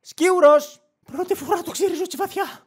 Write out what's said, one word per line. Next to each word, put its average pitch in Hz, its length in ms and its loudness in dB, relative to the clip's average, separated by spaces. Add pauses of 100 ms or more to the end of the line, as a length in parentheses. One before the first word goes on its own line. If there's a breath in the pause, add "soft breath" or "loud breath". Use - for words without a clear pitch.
Σκιούρος! 302 800 2 (320)
Πρώτη 359 220 -4
φορά 349 280 -4
το 320 80 -10
ξύριζω 339 320 -2
έτσι 359 140 -8
βαθιά. 381 500 -6